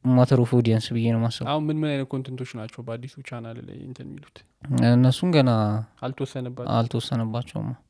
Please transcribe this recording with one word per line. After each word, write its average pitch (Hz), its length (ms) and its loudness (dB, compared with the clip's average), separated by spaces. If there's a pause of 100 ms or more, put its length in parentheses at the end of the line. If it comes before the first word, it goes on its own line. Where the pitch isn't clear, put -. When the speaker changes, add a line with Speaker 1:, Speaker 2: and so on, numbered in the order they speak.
Speaker 1:
matter 127 320 6
of 120 140 4
audience 113 380 4
ብዬ 117 180 -2
ነው 117 120 2
የማስበው። 113 280 -2
Speaker 2:
አሁን 151 160 -2
ምን 151 140 -2
ምን 156 120 -2
አይነት 139 200 -2
ኮንተንቶች 127 460 -8
ናቸው 110 260 -12
በአዲሱ 120 420 -10
ቻናል 117 360 -12
ላይ - 220 -16
እንትን 131 260 -14
የሚሉት? 143 300 -18 (500)
Speaker 1:
እነሱን 127 440 4
ገና 139 200 4 (500)
Speaker 2:
አልተወሰነባቸውም? 127 720 -8
Speaker 1:
አልተወሰነባቸውም። 117 960 -2 (220)